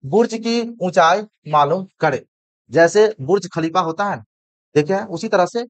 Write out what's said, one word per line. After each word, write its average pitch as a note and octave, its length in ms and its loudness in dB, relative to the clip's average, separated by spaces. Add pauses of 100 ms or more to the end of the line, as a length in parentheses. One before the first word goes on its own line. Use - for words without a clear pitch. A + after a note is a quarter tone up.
बुर्ज G#3+ 320 0
की A#3 240 -2 (220)
ऊंचाई F3+ 400 2 (260)
मालूम D3+ 380 0 (140)
करें। C#3+ 200 -2 (500)
जैसे E3+ 380 4 (140)
बुर्ज F3+ 320 -2
खलीफा E3 280 -2
होता E3+ 280 -4
है, C3 120 -8 (520)
देखिए, F#3+ 320 0
उसी E3 220 -8
तरह - 200 2
से A#3+ 220 -6